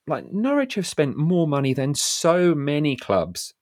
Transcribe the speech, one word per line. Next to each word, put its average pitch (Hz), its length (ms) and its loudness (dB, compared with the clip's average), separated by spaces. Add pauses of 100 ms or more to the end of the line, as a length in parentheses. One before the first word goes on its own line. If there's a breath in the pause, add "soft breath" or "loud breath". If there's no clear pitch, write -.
Like, 117 260 -6
Norwich 262 420 -2
have 185 120 -4
spent 143 300 -2
more 165 300 2
money 139 280 2
than 143 200 0
so 175 600 2
many 147 420 0
clubs 87 640 -2